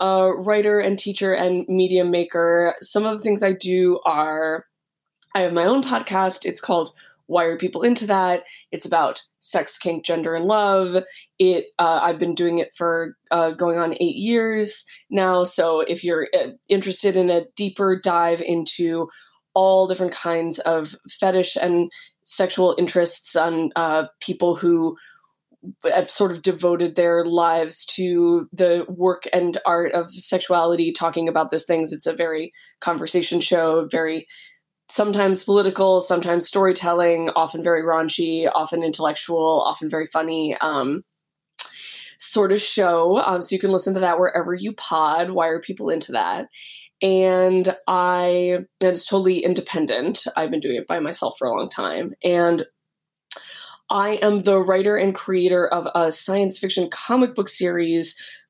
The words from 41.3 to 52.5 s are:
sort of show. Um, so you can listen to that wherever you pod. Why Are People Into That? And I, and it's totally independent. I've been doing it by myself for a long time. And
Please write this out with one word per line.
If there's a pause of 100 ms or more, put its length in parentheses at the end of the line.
sort
of
show.
Um,
so
you
can
listen
to
that
wherever
you
pod.
Why
Are
People
Into
That? (520)
And (140)
I, (220)
and
it's
totally
independent. (120)
I've
been
doing
it
by
myself
for
a
long
time. (100)
And (1200)